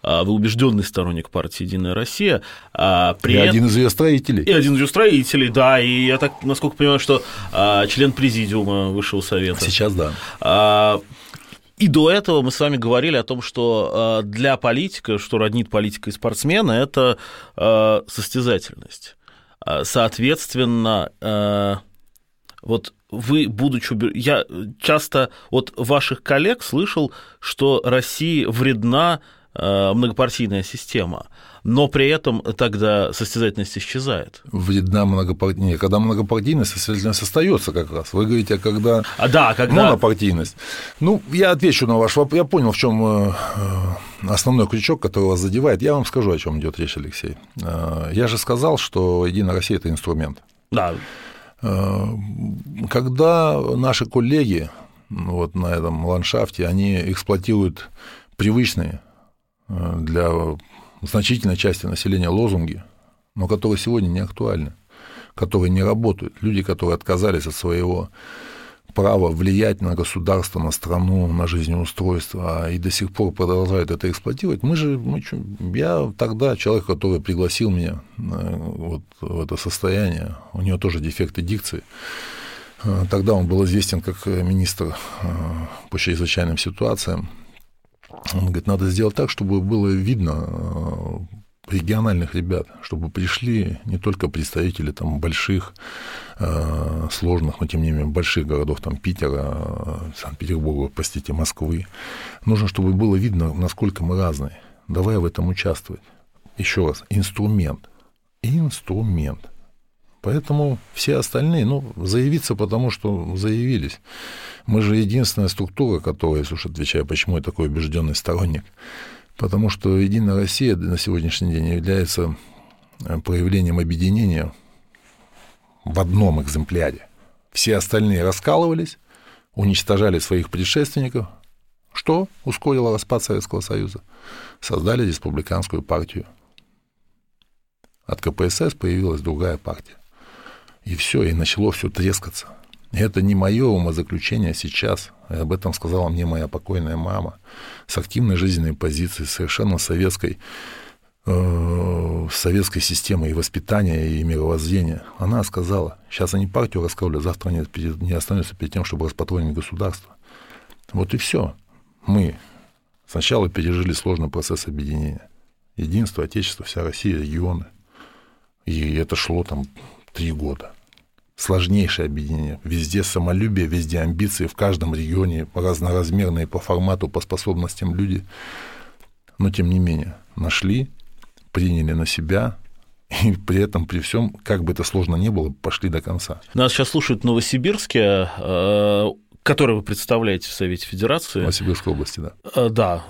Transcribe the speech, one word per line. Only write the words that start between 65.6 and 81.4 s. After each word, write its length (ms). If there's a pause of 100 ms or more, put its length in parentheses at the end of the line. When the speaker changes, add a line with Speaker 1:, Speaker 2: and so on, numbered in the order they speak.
Speaker 2:
не 120
работают. 600
Люди, 200
которые 340
отказались 500
от 80
своего 560 (840)
права 360
влиять 500
на 160
государство, 640
на 100
страну, 560
на 220
жизнеустройство, 1160
а 60
и 80
до 120
сих 220
пор 200
продолжают 580
это 180
эксплуатировать. 540
Мы 140
же, 220
мы 220
че, 180 (360)
я 420
тогда 400
человек, 300
который 340
пригласил 500
меня, 320 (160)
э, 380
вот 460 (180)
в 200
это 160
состояние, 800 (160)
у 100
него 160
тоже 220
дефекты 420